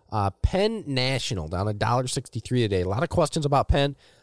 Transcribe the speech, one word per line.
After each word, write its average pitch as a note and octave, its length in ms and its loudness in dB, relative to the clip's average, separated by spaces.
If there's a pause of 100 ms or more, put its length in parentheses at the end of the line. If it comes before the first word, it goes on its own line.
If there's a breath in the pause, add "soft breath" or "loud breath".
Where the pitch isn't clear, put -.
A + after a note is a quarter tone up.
(100)
Uh, G2+ 200 0 (120)
Penn G#3 440 0
National B2+ 640 -2
down F2+ 200 -2
a G#2 60 -2
dollar A#2 320 0
sixty-three B2 540 -4
today. G2 220 2
A F2+ 60 -2
lot G#2+ 140 0
of E3+ 60 -2
questions D#3+ 360 0
about C3+ 240 2
Penn. C#3+ 280 2 (260 soft breath)